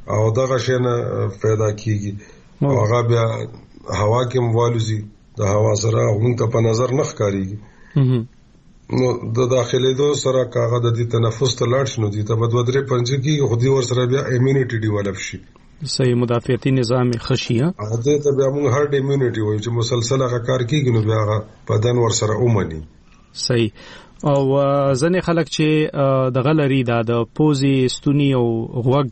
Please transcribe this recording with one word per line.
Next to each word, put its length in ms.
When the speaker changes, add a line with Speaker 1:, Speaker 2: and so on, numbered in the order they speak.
Speaker 1:
او 240
دغه 260
شی 160
نه، 160
آه، 380
پیدا 300
کیږي. 420
Speaker 2:
هو. 60
Speaker 1:
او 160
هغه 220
بیا 180
هوا 280
کې 80
هم 180
والوزي، 460
د 40
هوا 340
سره 260
موږ 160
ته 100
په 120
نظر 340
نه 100
ښکارېږي. 540
Speaker 2:
مهم. 320
Speaker 1:
نو 400
د 80
داخلېدو 640
سره 320
که 140
هغه 200
د 160
دې 160
تنفس 440
ته 100
لاړ 200
شي، 160
نو 80
دې 180
ته 80
به 120
دوه 180
درې 240
پنجې 340
کېږي، 240
خو 80
دې 120
ورسره 380
بیا 140
امیونټي 600
ډیولپ 360
شي. 220
Speaker 2:
صحیح، 320
مدافعتي 560
نظام 400
یې 60
ښه 180
شي، 240
ها؟ 200
Speaker 1:
هغه 220
دې 220
ته 80
بیا 160
موږ 260
هرډ 220
امیونټي 460
وایو، 180
چې 80
مسلسل 540
هغه 180
کار 220
کېږي، 320
نو 80
بیا 140
هغه 300
بدن 280
ورسره 400
ومني. 440
Speaker 2:
صحیح. 360
او، 340
آه، 360
ځینې 280
خلک 260
چې، 460
آه، 360
دغه 220
لري، 320
دا 180
د 220
پوزې، 640
ستوني 460
او 340
غوږ 300